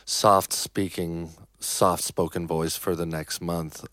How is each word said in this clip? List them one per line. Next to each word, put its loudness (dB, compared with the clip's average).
soft 6
speaking, -4
soft 2
spoken -2
voice -2
for -2
the -2
next -6
month, -6